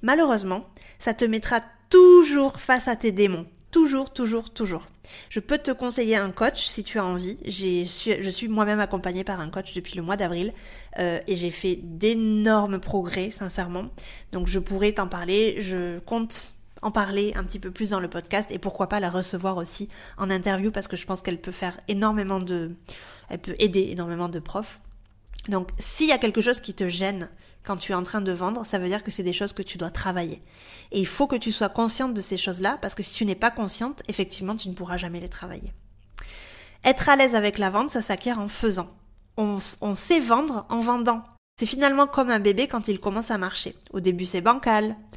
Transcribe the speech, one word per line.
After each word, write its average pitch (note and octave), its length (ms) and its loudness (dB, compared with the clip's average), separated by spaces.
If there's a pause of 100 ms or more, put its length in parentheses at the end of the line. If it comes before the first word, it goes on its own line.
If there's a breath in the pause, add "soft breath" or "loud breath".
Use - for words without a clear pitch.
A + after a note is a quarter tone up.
malheureusement, A3+ 640 2 (340 loud breath)
ça A3+ 140 0
te A#3 120 2
mettra A3 360 0 (280)
toujours D#4+ 680 12
face B3+ 280 2
à B3+ 80 2
tes A3+ 160 2
démons. F#3 340 2 (260)
Toujours, C4+ 400 4
toujours, A3+ 380 -2
toujours. F#3 380 -4 (420 loud breath)
Je A3 100 -4
peux C#4 180 0
te D4 140 -2
conseiller A#3+ 460 0
un G3 140 0
coach - 340 0
si - 180 -4
tu - 160 -4
as F#3+ 60 0
envie. F3+ 400 -4
J'ai F#3 400 -2
su-, F#3 360 -2
je G3 80 -4
suis A3 200 -6
moi-même G#3+ 320 2
accompagnée F#3+ 420 -4
par F#3+ 160 -6
un D#3 100 -8
coach F#3+ 240 -8
depuis F3 220 -10
le F3 60 -6
mois F3+ 160 -4
d'avril, F3+ 360 -2 (460 loud breath)
euh, F3 260 0
et F#3+ 120 0
j'ai F3 140 -2
fait F3+ 300 -2
d'énormes G#3+ 1000 2
progrès, F#3+ 520 -2
sincèrement. F3+ 540 -6 (480 loud breath)
Donc F3+ 140 -2
je F#3 120 0
pourrais G3 320 2
t'en G3+ 160 -2
parler. G3 520 0
Je F3+ 400 -4
compte - 540 -6 (280)
en G#3+ 100 -2
parler G3+ 440 0
un - 80 -4
petit F#3 160 -6
peu F#3 120 -10
plus G#3 200 -4
dans G3 80 0
le F3+ 100 -4
podcast G3 420 -4
et G3 60 -6
pourquoi F#3 320 -4
pas G#3 100 0
la F#3 100 -2
recevoir F#3 480 -4
aussi F3 300 -6 (300 loud breath)
en F#3+ 120 -4
interview F#3+ 420 0
parce G3+ 160 -6
que F3+ 100 -8
je - 80 -12
pense - 160 -6
qu'elle F3 180 -6
peut F#3 120 -12
faire F3+ 260 -8 (100)
énormément G3+ 520 0
de... F3 320 -4 (580 loud breath)
Elle E3 100 -8
peut - 200 -10
aider G3 320 4
énormément F3 380 -4
de E3 100 -8
profs. - 420 -8 (680)
Donc, F#3 200 -2 (100)
s'il - 280 4
y D#4 40 4
a B3+ 80 6
quelque A3+ 220 2
chose A#3+ 180 0
qui - 140 -12
te F#3+ 140 -2
gêne F3+ 420 -4 (340 soft breath)
quand G3 140 -6
tu - 160 -6
es - 20 0
en F3+ 80 -2
train G#3 180 -4
de F#3+ 100 -2
vendre, G3+ 340 -4
ça - 120 -2
veut F3+ 100 -2
dire G#3 160 -2
que A3+ 60 -8
c'est G3+ 140 -4
des F3+ 100 -2
choses G3+ 200 -4
que G3 100 -8
tu - 140 -10
dois E3+ 120 -6
travailler. F3+ 520 -4 (500 loud breath)
Et G3+ 80 0
il F#3 80 2
faut - 180 2
que C#4 100 0
tu A#3 160 -2
sois G#3 180 0
consciente A#3 440 -2
de G#3 80 -4
ces F#3+ 160 -4
choses-là, F#3+ 440 -2
parce G3 120 -6
que - 80 -8
si - 140 -8
tu A3+ 100 -2
n'es F#3+ 100 0
pas A3+ 140 0
consciente, A#3 580 -6
effectivement, G3 480 -4
tu G3+ 140 -8
ne F3+ 60 -8
pourras F3+ 220 -6
jamais F3 220 -6
les F3+ 100 -10
travailler. - 440 -12 (1120 loud breath)
Être C4+ 260 2
à C#4 60 8
l'aise C4 180 6
avec G#3 240 2
la G3 140 0
vente, A#3 200 0
ça A3+ 120 -2
s'acquiert A3 360 -4
en G3+ 80 -6
faisant. F#3+ 420 -2 (480)
On, G#3 200 -2 (240)
on G3+ 140 -2
sait E4 240 2
vendre A#3+ 500 0
en A#3 120 -2
vendant. A#3 420 0 (340)
C'est A#3 80 0
finalement C#4 420 4
comme C4+ 220 2
un A3+ 100 2
bébé G3+ 280 4
quand A3+ 200 -4
il G3 120 -2
commence G#3 320 -4
à G#3+ 80 0
marcher. - 360 -6 (180)
Au G3 60 -4
début, F3+ 260 0
c'est F3+ 160 -2
bancal. A3 540 2 (220 loud breath)